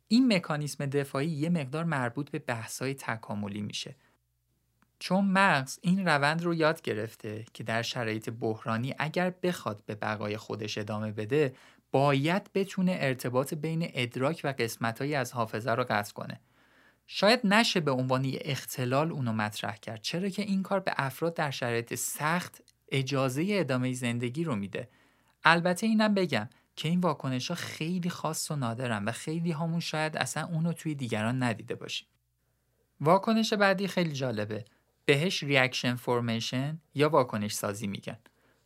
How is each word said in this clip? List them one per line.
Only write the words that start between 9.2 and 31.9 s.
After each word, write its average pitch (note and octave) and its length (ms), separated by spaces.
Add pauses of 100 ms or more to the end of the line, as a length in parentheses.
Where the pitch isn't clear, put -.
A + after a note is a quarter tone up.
بخواد F3 420
به A2 100
بقای G#2+ 420
خودش G#2+ 400
ادامه G#2+ 340
بده، B2 440 (360)
باید C#3+ 640
بتونه F#3 460
ارتباط C3 540
بین D#3+ 400
ادراک C3 500
و C#3+ 160
قسمتایی A#2 560
از B2+ 180
حافظه A2+ 380
رو A#2+ 180
قطع G#2 240
کنه. - 260 (680)
شاید A3+ 360
نشه G#3 360
به D3 120
عنوان B2+ 340
یه C3 200
اختلال C3+ 640
اونو B2 220
مطرح G#2 420
کرد، G#2+ 260
چرا F#3 280
که F#3+ 120
این F#3+ 220
کار G3 160
به - 180
افراد C#3 360
در D3+ 180
شرایط A#2+ 440
سخت - 640 (280)
اجازه C3+ 600
ادامه C3 440
زندگی B2 500
رو D3 120
می‌ده. G2+ 340 (540)
البته F3 440
اینم G#3+ 260
بگم C#3+ 360 (260)
که D3+ 140
این F3 100
واکنش‌ها C#3+ 560
خیلی F3 540
خاص - 420
و D#3 40
نادرن A#2 500
و A2+ 60
خیلی E3 400
همون E3 280
شاید D#3 380
اصلاً - 280
اونو E3 280
توی D#3 220
دیگران A#2+ 480
ندیده A#2 320
باشیم. - 320 (920)